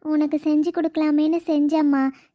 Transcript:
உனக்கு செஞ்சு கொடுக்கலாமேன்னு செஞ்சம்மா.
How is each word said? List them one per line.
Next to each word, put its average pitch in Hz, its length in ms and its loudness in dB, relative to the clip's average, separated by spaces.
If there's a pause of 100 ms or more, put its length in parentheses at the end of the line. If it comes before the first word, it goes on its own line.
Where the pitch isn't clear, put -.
உனக்கு 302 420 0
செஞ்சு 302 240 0 (100)
கொடுக்கலாமேன்னு 311 680 0
செஞ்சம்மா. 294 640 0 (260)